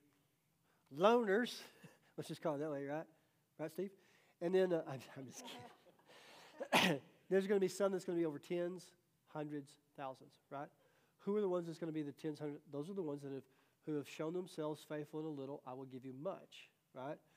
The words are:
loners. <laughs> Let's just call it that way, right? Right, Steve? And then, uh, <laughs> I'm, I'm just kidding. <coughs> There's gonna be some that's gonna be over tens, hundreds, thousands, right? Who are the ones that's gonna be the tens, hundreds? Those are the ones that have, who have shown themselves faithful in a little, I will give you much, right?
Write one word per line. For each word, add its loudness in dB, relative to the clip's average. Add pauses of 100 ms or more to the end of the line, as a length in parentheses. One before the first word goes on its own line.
(960)
loners. 6 (300)
<laughs> -18
Let's -6
just -8
call 0
it -4
that -2
way, -2
right? -4 (540)
Right, -4
Steve? -4 (500)
And 2
then, 8
uh, 4
<laughs> -8
I'm, -6 (180)
I'm -10
just -12 (1300)
kidding. 8 (140)
<coughs> -20
There's 6
gonna 6
be 6
some 2
that's -2
gonna 0
be 4
over -2
tens, -2 (420)
hundreds, -6 (260)
thousands, -10 (160)
right? -8 (520)
Who 0
are 4
the 2
ones 0
that's -8
gonna -4
be -2
the -4
tens, -6
hundreds? -6 (100)
Those -6
are -8
the -4
ones -2
that -6
have, -6 (420)
who 0
have -2
shown -4
themselves -4
faithful -6
in -4
a -4
little, -6
I -8
will -10
give -12
you -8
much, -8 (240)
right? -8 (200)